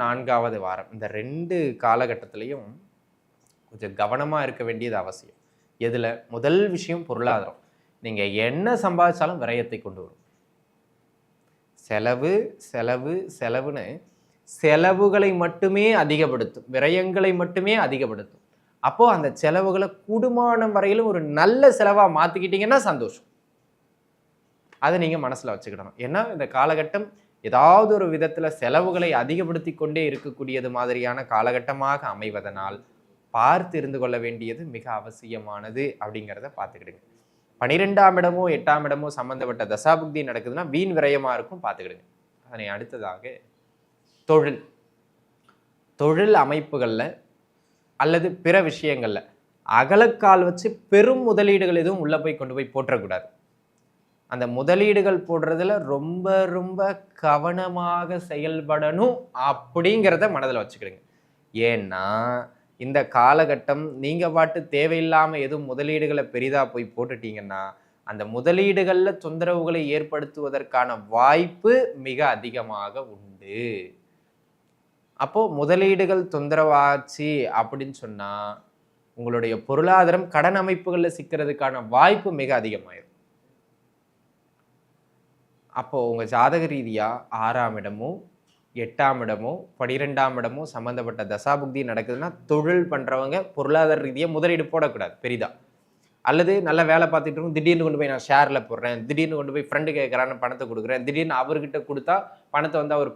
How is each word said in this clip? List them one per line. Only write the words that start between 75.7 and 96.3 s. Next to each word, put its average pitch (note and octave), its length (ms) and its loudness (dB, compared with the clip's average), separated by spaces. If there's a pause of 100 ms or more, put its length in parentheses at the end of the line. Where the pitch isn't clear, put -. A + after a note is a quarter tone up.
தொந்தரவாச்சு D3 1000 2 (300)
அப்படின்னு C3+ 400 -8
சொன்னா G2+ 280 -12 (880)
உங்களுடைய A#2 380 -2 (140)
பொருளாதாரம் F3 680 4
கடன் F#3 260 2
அமைப்புகள்ல F3 560 -2
சிக்கிறதுக்கான C#3+ 680 -4 (100)
வாய்ப்பு G3 340 6 (120)
மிக C3 80 -2 (100)
அதிகமாயிரும். F#2 520 -10 (2500)
அப்போ B2+ 240 -6 (120)
உங்க A#2 220 -4
ஜாதக C#3+ 400 4
ரீதியா A2 340 -4 (380)
ஆறாம் A#2 340 0
இடமோ G#2 320 -10 (640)
எட்டாம் B2+ 480 0
இடமோ A2 260 -6 (300)
பனிரெண்டாம் C3 600 -2
இடமோ A#2+ 220 -6 (100)
சம்பந்தப்பட்ட A#2 500 -8 (100)
தசாபுக்தி C#3 480 -2 (100)
நடக்குதுன்னா B2 380 -6 (220)
தொழில் E3 420 0
பண்றவங்க C3+ 440 -2 (180)
பொருளாதார D#3 520 2
ரீதியா C3+ 280 -4
முதலீடு D#3+ 380 0
போடக்கூடாது A#2+ 420 -2 (100)
பெரிதா. A#2+ 240 -4 (760)
அல்லது E3 280 4 (160)